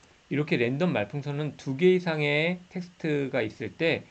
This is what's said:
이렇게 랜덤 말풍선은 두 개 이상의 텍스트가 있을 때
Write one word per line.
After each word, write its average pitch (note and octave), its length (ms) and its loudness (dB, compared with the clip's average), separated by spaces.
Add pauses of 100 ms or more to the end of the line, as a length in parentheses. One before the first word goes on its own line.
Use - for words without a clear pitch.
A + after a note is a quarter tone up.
(300)
이렇게 D3+ 280 0
랜덤 C3+ 360 2
말풍선은 C#3+ 640 -4
두 C3+ 200 -6
개 F3+ 180 6
이상의 D#3+ 720 0
텍스트가 C#3+ 720 -2
있을 A2 360 -6
때 D#3 340 0